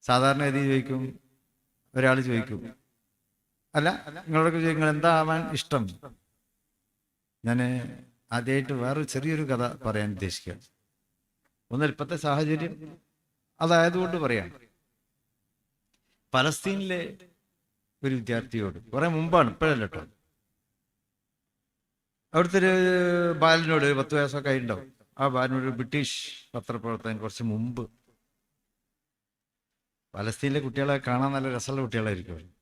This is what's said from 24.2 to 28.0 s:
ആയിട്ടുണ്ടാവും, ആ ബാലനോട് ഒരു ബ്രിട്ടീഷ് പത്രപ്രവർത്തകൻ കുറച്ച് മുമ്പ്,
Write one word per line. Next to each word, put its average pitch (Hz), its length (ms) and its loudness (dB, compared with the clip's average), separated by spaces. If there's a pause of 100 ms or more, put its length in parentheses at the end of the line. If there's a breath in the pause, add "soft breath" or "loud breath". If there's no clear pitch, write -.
ആയിട്ടുണ്ടാവും, 131 440 -2 (260)
ആ 135 80 2
ബാലനോട് 127 360 0
ഒരു 131 80 -2
ബ്രിട്ടീഷ് 127 840 -6
പത്രപ്രവർത്തകൻ 113 600 -6
കുറച്ച് 107 260 -8
മുമ്പ്, 117 480 -4 (2250)